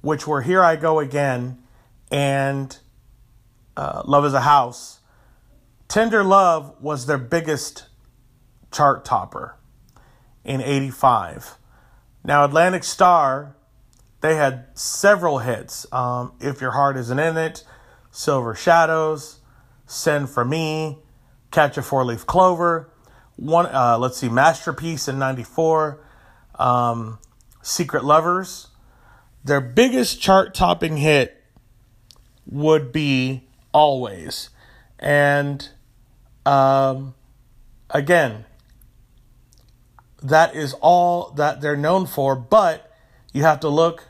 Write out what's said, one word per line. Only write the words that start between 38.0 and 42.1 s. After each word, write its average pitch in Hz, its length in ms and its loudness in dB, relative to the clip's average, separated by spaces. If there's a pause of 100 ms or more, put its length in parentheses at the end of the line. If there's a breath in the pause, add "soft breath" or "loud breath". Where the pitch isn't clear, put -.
that 156 340 4
is 143 240 -6
all 175 520 2
that 147 280 -2
they're 147 160 -2
known 170 300 0
for, 135 280 -2